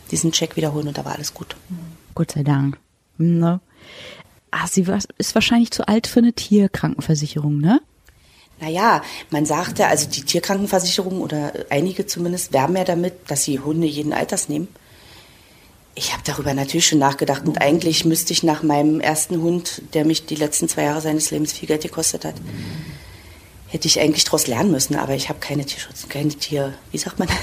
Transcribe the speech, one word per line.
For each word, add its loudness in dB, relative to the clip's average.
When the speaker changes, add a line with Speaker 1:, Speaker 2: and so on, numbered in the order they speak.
Speaker 1:
diesen 0
Check 0
wiederholen -2
und -6
da -6
war -6
alles -8
gut. -14
Speaker 2:
Gott -2
sei -2
Dank. 2
Ne? 4
Ah, -2
sie 2
war, 0
ist -2
wahrscheinlich 4
zu -4
alt 4
für 4
eine 6
Tierkrankenversicherung, 2
ne? 6
Speaker 1:
Naja, 2
man 2
sagte, 2
also 2
die -6
Tierkrankenversicherung 0
oder -4
einige 0
zumindest -4
werben 2
ja 2
damit, -2
dass -2
sie 0
Hunde 0
jeden -4
Alters -2
nehmen. -4
Ich -6
hab -8
darüber -2
natürlich 0
schon 4
nachgedacht 2
und 0
eigentlich 2
müsste 2
ich 0
nach 2
meinem 2
ersten 0
Hund, -2
der 2
mich 0
die -8
letzten -2
zwei -2
Jahre 0
seines 0
Lebens -2
viel -12
Geld 0
gekostet -4
hat, -6
hätte -4
ich 4
eigentlich 4
daraus 0
lernen 2
müssen, 2
aber -2
ich -4
hab -6
keine -4
Tierschutz, -10
keine -2
Tier-, -4
wie -4
sagt -8
man, 0